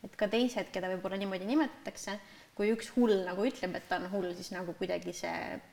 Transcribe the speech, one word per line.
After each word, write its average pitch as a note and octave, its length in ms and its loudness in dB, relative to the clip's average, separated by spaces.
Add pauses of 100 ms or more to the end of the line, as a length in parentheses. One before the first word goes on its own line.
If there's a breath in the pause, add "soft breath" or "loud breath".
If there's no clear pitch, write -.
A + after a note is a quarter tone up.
et G3+ 120 -14
ka G#3 120 2
teised, A#3 440 2
keda F#3 160 -2
võib-olla F#3 300 -2
niimoodi F#3+ 280 -2
nimetatakse, A#3 720 0 (380 loud breath)
kui G#3+ 180 2
üks A3 220 -4
hull G#3+ 300 6
nagu F#3 200 0
ütleb, F#3 300 -2
et F3+ 120 -6
ta F#3 100 2
on F3+ 120 -4
hull, F#3 260 0
siis F#3 160 -10
nagu F3 220 -4
kuidagi F3 400 -2
see - 480 -4 (120)